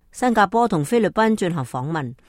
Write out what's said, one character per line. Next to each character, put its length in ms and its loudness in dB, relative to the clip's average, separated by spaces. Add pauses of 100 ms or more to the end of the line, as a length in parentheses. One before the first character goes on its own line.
(120)
新 240 -2
加 100 6
坡 220 2
同 180 0
菲 140 0
律 100 2
賓 260 2
進 200 -2
行 100 -4
訪 240 -8
問。 240 -6 (160)